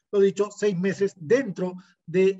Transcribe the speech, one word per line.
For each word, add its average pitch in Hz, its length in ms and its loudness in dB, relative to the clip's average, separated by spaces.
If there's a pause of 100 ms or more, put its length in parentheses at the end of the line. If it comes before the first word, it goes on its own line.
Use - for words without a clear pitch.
(120)
lo 202 80 0
dicho, 196 320 2
seis 208 240 -2
meses 190 400 -2
dentro 185 600 -2 (300)
de 190 340 2